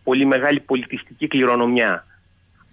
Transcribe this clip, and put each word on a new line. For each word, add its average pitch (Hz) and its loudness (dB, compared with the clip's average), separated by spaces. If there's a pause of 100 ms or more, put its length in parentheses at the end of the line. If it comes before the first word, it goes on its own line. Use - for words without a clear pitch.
πολύ 135 0
μεγάλη 139 0
πολιτιστική - -6
κληρονομιά, 120 0 (680)